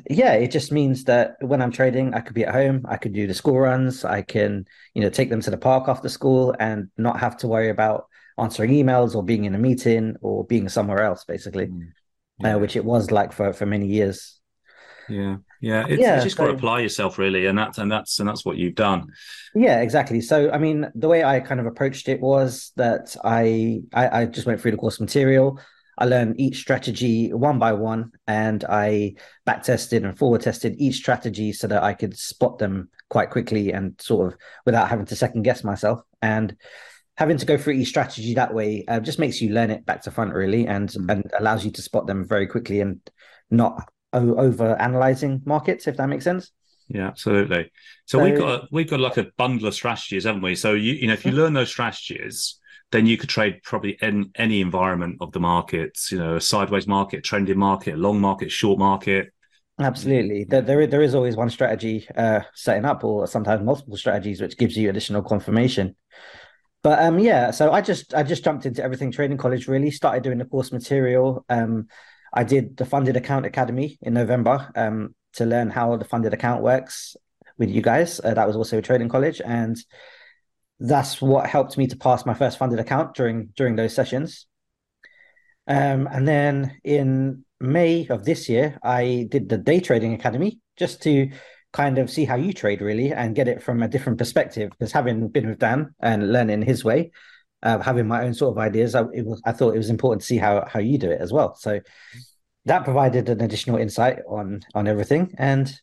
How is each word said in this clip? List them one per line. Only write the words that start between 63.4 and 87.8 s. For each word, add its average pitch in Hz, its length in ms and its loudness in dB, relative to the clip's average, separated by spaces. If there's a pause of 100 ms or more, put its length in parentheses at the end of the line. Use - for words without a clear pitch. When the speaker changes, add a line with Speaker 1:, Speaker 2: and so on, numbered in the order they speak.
Speaker 1:
multiple 120 360 -4
strategies, 101 420 -4
which 90 180 -8
gives 117 200 0
you 107 120 2
additional 104 320 -4
confirmation. 104 760 0 (840)
But, 151 220 4
um, 165 160 4
yeah, 151 320 4
so 151 220 2
I 202 80 4
just, 190 320 -4
I 151 100 2
just 143 220 -2
jumped 151 200 -2
into 131 160 -6
everything 127 300 -4
Trading 143 240 -2
College, 127 320 -2
really, 135 240 0
started 131 320 0
doing 127 140 -2
the 123 80 -4
course 131 260 -4
material. 127 760 0
Um, 113 380 -2 (440)
I 120 140 0
did 127 320 0
the 127 80 -4
Funded 131 320 0
Account 135 280 -2
Academy 127 560 -4
in 120 120 -4
November, 120 640 2
um, 110 360 -4 (200)
to 117 120 -2
learn 117 240 0
how 120 280 0
the 107 80 -8
funded 117 280 -2
account 120 300 -2
works - 520 -2 (420)
with 113 120 0
you 107 120 0
guys. 151 420 2
Uh, 113 100 2
that 104 140 2
was 104 80 0
also 110 220 -2
a 110 40 -2
Trading 120 280 0
College, 139 340 0
and 117 340 -4 (1040)
that's 139 420 0
what 135 260 4
helped 135 300 0
me 135 100 2
to 131 80 -6
pass 127 300 2
my 120 80 0
first 123 240 0
funded 117 220 0
account 139 360 -2
during, 113 400 -2
during 123 200 0
those 113 180 0
sessions. - 520 -4 (1200)
Um, 139 440 2
and 135 160 0
then 143 560 2
in 135 600 0 (160)
May 165 480 2